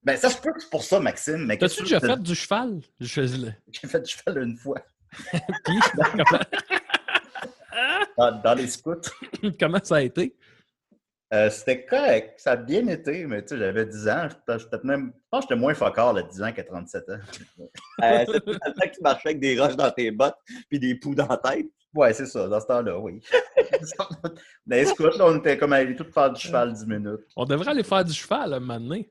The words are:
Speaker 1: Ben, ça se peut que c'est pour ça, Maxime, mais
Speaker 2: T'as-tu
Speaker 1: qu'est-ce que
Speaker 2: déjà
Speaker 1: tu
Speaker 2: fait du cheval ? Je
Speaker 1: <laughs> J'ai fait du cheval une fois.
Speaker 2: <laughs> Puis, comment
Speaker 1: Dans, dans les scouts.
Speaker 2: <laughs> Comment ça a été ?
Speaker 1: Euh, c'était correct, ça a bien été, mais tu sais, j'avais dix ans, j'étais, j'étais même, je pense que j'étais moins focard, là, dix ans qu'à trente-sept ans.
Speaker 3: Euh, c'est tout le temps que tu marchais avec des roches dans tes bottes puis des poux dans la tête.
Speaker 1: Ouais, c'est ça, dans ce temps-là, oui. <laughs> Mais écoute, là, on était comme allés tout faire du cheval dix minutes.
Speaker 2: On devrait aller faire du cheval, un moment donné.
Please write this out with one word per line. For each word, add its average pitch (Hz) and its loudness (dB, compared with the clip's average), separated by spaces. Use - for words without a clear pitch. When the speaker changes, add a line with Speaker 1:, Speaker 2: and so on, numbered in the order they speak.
Speaker 1:
Ben, 262 2
ça 247 4
se - -6
peut 320 -2
que - -10
c'est - -18
pour - -2
ça, 196 2
Maxime, 156 -2
mais 107 0
Speaker 2:
T'as-tu 180 2
Speaker 1:
qu'est-ce 349 -2
que - 6
Speaker 2:
déjà 160 6
Speaker 1:
tu 254 0
Speaker 2:
fait 240 2
du 175 -2
cheval ? 208 -2
Je 123 -2
Speaker 1:
<laughs> 123 -4
J'ai - -14
fait 170 0
du - -12
cheval - -4
une 117 -6
fois. 135 -8
Speaker 2:
<laughs> - -14
Puis, - 0
comment - 2
Speaker 1:
Dans, 113 4
dans 120 4
les 127 -2
scouts. 160 -6
Speaker 2:
<laughs> 202 -4
Comment 170 2
ça 165 0
a 143 4
été ? 180 -2
Speaker 1:
Euh, 107 6
c'était 127 0
correct, 240 2
ça 135 2
a 123 4
bien 143 -2
été, 160 -4
mais 110 -6
tu - -16
sais, 139 -6
j'avais 107 0
dix 107 -4
ans, 151 0
j'étais, - -6
j'étais 110 -10
même, 135 -4
je - -20
pense - -2
que - -10
j'étais 117 0
moins 139 2
focard, 113 2
là, 95 0
dix 92 -10
ans 113 -4
qu'à 92 -12
trente-sept 90 -12
ans. 101 -10
Speaker 3:
Euh, 226 6
c'est 220 0
tout 208 -8
le - -4
temps - -6
que 185 0
tu 185 -18
marchais 147 2
avec 156 -2
des 131 2
roches 131 2
dans 139 2
tes 117 -2
bottes 127 0
puis 143 -4
des 127 0
poux 139 -6
dans 143 0
la 123 0
tête. 143 -2
Speaker 1:
Ouais, 131 6
c'est 135 -6
ça, 98 -4
dans 104 0
ce - -16
temps-là, 117 0
oui. 101 -10
<laughs> - -10
Mais 123 4
écoute, 160 4
là, 185 8
on 160 6
était 147 2
comme 147 2
allés 131 4
tout 160 -8
faire 139 4
du - -12
cheval 120 0
dix 107 -10
minutes. 104 -4
Speaker 2:
On 120 -2
devrait 151 -2
aller 269 0
faire 190 2
du 165 -4
cheval, 208 -4
un 127 -4
moment 120 -8
donné. 156 -8